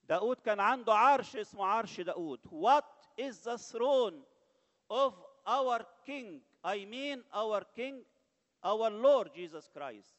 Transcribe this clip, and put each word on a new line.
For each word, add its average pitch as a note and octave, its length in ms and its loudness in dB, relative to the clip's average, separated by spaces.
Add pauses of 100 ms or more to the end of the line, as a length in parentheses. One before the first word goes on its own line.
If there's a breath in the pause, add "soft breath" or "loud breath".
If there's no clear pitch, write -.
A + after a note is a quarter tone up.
داود G#3 340 0
كان G#3 240 -2
عنده A3+ 340 2
عرش B3+ 420 4
اسمه G3+ 300 -6
عرش G#3 340 -2
داود. E3 460 -6
What C#4 380 4 (360)
is C4 140 -6 (100)
the A#3 140 -6
throne A#3+ 560 0 (760)
of B3+ 220 0 (340)
our B3 340 0 (260)
king? A#3 340 -12 (240)
I G3 200 -4
mean B3+ 380 -8 (120)
our G#3 280 -2 (140)
king, C4 200 -8 (680)
our A3 260 0
Lord A3 440 4
Jesus D#3+ 420 -14
Christ. B2 420 -14